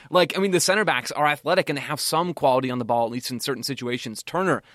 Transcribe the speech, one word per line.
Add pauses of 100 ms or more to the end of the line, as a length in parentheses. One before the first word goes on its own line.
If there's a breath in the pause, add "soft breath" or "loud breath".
Like,
I
mean,
the
center
backs
are
athletic
and
they
have
some
quality
on
the
ball,
at
least
in
certain
situations.
Turner, (120 soft breath)